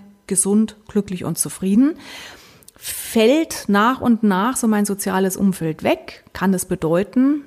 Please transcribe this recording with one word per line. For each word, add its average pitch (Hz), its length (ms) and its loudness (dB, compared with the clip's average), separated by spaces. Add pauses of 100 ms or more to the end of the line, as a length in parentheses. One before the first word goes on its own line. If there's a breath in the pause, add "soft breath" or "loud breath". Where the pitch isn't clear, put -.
(280)
gesund, 202 480 0 (120)
glücklich 202 360 -4
und 170 140 -6
zufrieden. 208 580 2 (800 loud breath)
Fällt - 920 0
nach 214 320 2
und 233 220 2
nach 208 340 2
so 240 100 -2
mein 208 180 2
soziales 190 520 -2
Umfeld 165 460 -2
weg, - 500 -4
kann 190 200 0
es 180 120 -2
bedeuten, 202 800 0